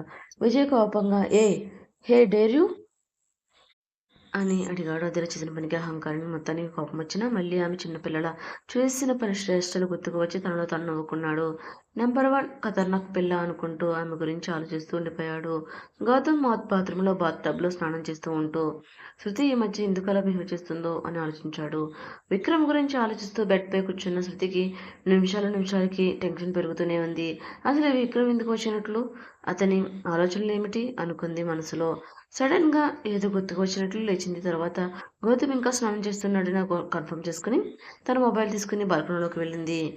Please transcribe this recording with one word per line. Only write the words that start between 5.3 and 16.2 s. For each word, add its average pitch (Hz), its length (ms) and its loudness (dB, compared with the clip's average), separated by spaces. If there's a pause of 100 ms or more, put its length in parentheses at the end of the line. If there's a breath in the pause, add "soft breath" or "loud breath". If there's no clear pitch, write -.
పనికి, 160 260 -4
అహంకారానికి, 160 520 -4
మొత్తానికి 165 400 -4
కోపం 156 300 -6
వచ్చినా 185 300 -4
మళ్ళీ 180 300 0
ఆమె 175 180 0
చిన్నపిల్లల 160 520 -4 (380 loud breath)
చేసిన 262 460 0
పని 226 220 -2
శ్రేష్టలు 180 520 0
గుర్తుకు 175 340 -4
వచ్చి 170 200 -2
తనలో 170 240 -2
తను 165 220 -4
నవ్వుకున్నాడు. 160 600 -2 (500 loud breath)
"నెంబర్ 247 300 2
వన్ 277 220 2 (120)
ఖతర్నాక్ 190 560 0
పిల్ల" 180 180 2
అనుకుంటూ 170 560 -2
ఆమె 165 260 -2
గురించి 160 360 -4
ఆలోచిస్తూ 160 440 -6
ఉండిపోయాడు. 165 580 -4 (480 loud breath)
గౌతమ్ 277 400 4